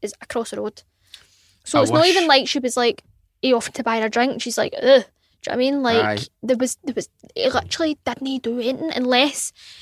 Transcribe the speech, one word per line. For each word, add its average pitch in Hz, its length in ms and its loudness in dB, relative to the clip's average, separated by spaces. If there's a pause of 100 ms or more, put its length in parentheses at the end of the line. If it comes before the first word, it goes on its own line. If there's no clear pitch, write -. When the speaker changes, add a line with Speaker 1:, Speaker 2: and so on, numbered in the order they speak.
Speaker 1:
is 208 180 -10
across - 300 -8
the 208 100 -10
road. 214 220 -10 (840)
So - 160 0
Speaker 2:
I - 20 6
Speaker 1:
it's - 80 2
not 311 120 6
Speaker 2:
wish 359 80 6
Speaker 1:
even 339 180 2
like 269 200 6
she 285 120 -2
was 247 160 -4
like, 240 260 0 (400)
he 262 100 2
offered 233 220 0
to - 80 -6
buy 226 180 -2
her 220 60 0
a 220 40 -4
drink. 247 300 0
She's 240 160 -6
like, - 180 -2
"Ugh." - 80 -8
Do 247 60 2
you 269 80 10
know 247 80 2 (400)
what - 80 -6
I - 40 -4
mean? 269 260 0
Like, 220 380 0
Speaker 2:
Aye. - 40 -8 (180)
Speaker 1:
there 240 140 0
was, 240 260 -4
there 254 120 -6
was, - 160 -8 (240)
he - 160 0
literally 294 560 -4
didn't 269 360 -6
do 233 160 -4
anything 262 360 -4
unless 254 580 0 (300)